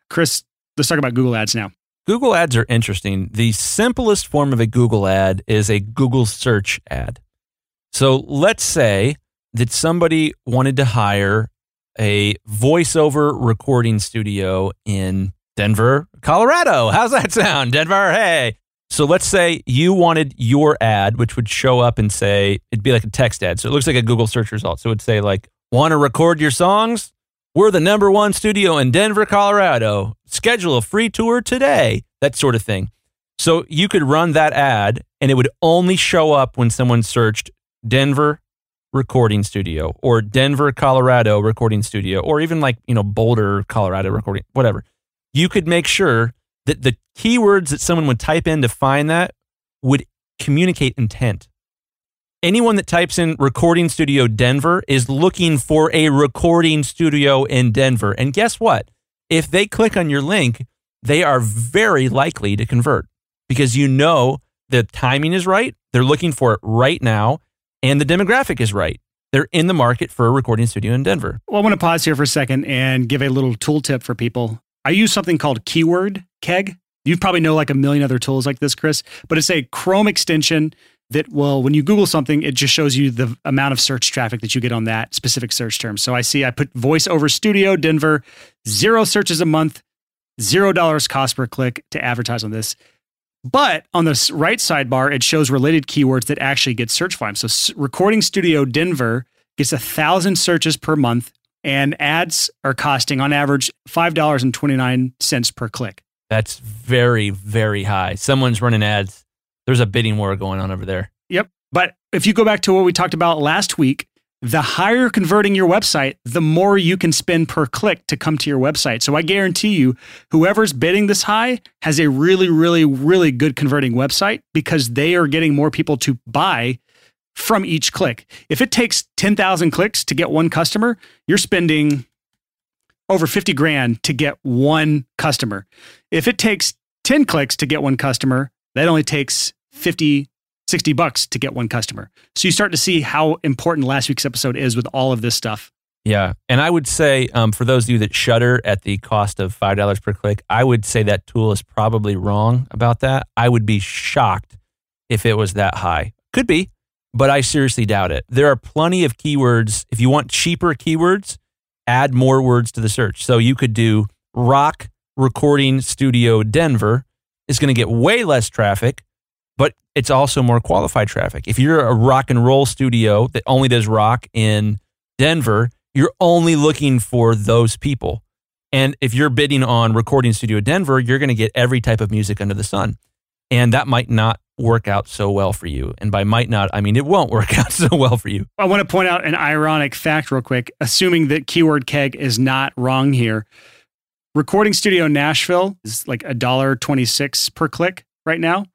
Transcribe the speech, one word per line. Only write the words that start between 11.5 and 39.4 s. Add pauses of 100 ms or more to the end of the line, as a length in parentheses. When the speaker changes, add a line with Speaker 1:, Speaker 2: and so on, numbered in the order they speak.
Speaker 2:
a (160)
voiceover
recording
studio (120)
in (240)
Denver, (140)
Colorado.
How's
that
sound,
Denver?
Hey. (340)
So
let's
say
you
wanted
your
ad,
which
would
show
up
and
say, (120)
it'd
be
like
a
text
ad.
So
it
looks
like
a
Google
search
result.
So
it'd
say,
like, (240)
"Wanna
record
your
songs? (440)
We're
the
number
one
studio
in
Denver,
Colorado. (140)
Schedule
a
free
tour
today." (160)
That
sort
of
thing. (480)
So
you
could
run
that
ad (200)
and
it
would (140)
only
show
up
when
someone
searched (380)
Denver (520)
recording